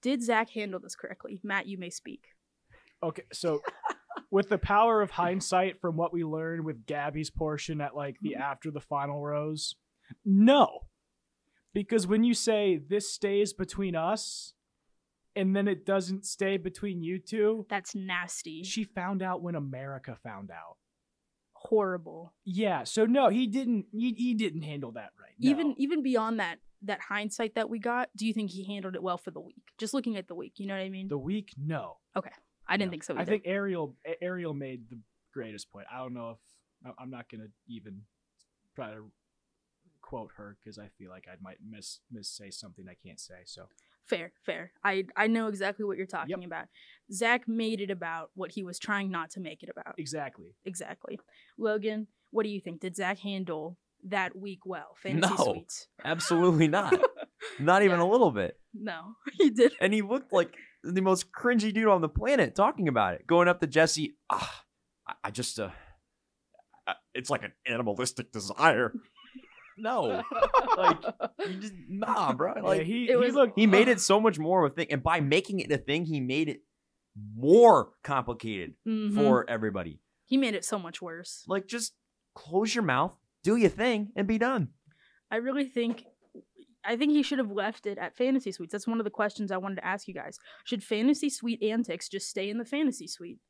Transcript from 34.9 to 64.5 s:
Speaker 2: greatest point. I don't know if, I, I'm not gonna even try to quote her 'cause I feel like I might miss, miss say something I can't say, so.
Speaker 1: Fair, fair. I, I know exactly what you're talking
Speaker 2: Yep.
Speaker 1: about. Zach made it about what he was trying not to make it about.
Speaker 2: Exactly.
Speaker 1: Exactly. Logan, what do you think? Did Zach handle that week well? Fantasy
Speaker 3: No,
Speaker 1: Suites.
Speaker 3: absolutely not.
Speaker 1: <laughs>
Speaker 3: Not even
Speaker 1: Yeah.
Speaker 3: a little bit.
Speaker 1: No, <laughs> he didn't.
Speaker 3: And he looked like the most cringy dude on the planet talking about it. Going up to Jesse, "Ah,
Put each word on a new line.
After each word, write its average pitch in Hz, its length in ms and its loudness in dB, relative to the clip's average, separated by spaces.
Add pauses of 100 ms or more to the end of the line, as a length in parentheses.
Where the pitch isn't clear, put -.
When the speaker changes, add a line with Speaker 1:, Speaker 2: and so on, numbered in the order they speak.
Speaker 2:
greatest 110 380 -12
point. 98 220 -20
I 127 60 -12
don't 131 140 -10
know 117 180 -10
if, 113 60 -18 (480)
I, - 160 -18
I'm 127 80 -16
not 123 200 -16
gonna 110 180 -16 (200)
even 104 340 -16 (760)
try 117 160 -12
to 107 180 -20 (920)
quote 110 340 -12
her 104 300 -20
'cause 104 120 -20
I 101 200 -20
feel 95 120 -20
like 92 220 -20
I 92 100 -20
might 95 240 -18
miss, 107 360 -16 (100)
miss 107 180 -14
say 101 200 -18
something 92 400 -18
I 90 60 -20
can't - 260 -20
say, 92 240 -20
so. - 220 -20 (380)
Speaker 1:
Fair, 170 280 -6 (120)
fair. 165 280 -8 (100)
I, 196 220 0 (100)
I 208 120 2
know 226 200 0
exactly 202 380 -4
what 196 100 -4
you're 190 100 -8
talking 180 360 -8
Speaker 2:
Yep. 180 60 -16
Speaker 1:
about. 165 200 -12 (460)
Zach 233 340 0
made 226 320 -2
it 196 100 -6
about 165 440 -8
what 185 180 -10
he 208 100 -10
was 175 160 -12
trying 202 320 -4
not 170 220 -6
to - 80 -14
make 160 240 -12
it - 60 -16
about. - 280 -14
Speaker 2:
Exactly. 139 580 -10 (100)
Speaker 1:
Exactly. - 520 -12 (400)
Logan, 214 500 -2 (220)
what 220 140 0
do 214 60 -2
you 202 100 -6
think? 175 220 -12
Did 185 160 -8
Zach 190 220 -4
handle 180 580 -6 (260)
that 190 320 -4
week 190 300 -14
well? 175 360 -12
Fantasy 170 360 0
Speaker 3:
No, 113 160 4
Speaker 1:
Suites. - 340 -10 (160)
Speaker 3:
absolutely 170 640 4
not. 185 320 2
Speaker 1:
<laughs> - 640 -2
Speaker 3:
Not 180 220 8
even 180 160 6
Speaker 1:
Yeah. 170 60 6
Speaker 3:
a 185 40 4
little 220 220 6
bit. 101 280 -2 (140)
Speaker 1:
No, 196 420 -10 (100)
<laughs> 277 120 -12
he 330 120 8
didn't. 240 300 6
Speaker 3:
And 196 140 4
he 214 80 4
looked 220 320 -2
like 170 200 4 (300)
the 185 180 0
most 190 300 4
cringy 220 420 2
dude 220 140 4
on 190 140 6
the 156 80 0
planet 214 460 2
talking 208 340 2
about 104 260 2
it. - 120 -14
Going 175 220 8
up 175 100 2
to 160 80 0
Jesse, 156 480 2 (140)
"Ah, - 340 -4 (440)